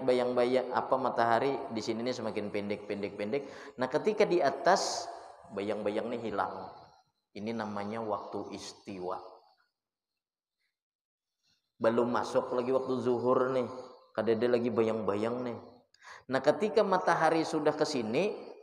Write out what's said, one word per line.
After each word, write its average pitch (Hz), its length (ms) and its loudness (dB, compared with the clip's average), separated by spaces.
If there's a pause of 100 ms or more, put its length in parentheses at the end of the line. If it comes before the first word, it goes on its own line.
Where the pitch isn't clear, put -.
bayang-bayang 123 640 2
apa 113 240 0
matahari 120 560 2 (240)
di 107 80 -2
sini 113 240 -2
nih 127 80 -2
semakin 107 320 -4
pendek, 101 400 -4
pendek, 101 320 -6
pendek. 104 240 -2 (320)
Nah, 127 160 -4
ketika 208 320 2
di 175 160 4
atas - 720 2 (400)
bayang-bayang 104 640 -2
nih 117 160 -6
hilang. 95 400 -4 (640)
Ini 104 160 -6
namanya 104 560 -6
waktu 101 480 -6
istiwa. 92 640 -10 (2750)
Belum 117 240 4
masuk 123 480 0
lagi 123 160 0
waktu 131 320 2
zuhur 123 480 4
nih. 127 160 0 (480)
Kada 110 160 0
ada 113 160 2
lagi 120 240 2
bayang-bayang 110 720 0
nih. 120 160 -6 (720)
Nah, 131 80 2
ketika 208 480 4
matahari 165 560 4
sudah 151 320 2
ke - 80 2
sini, 139 480 0 (320)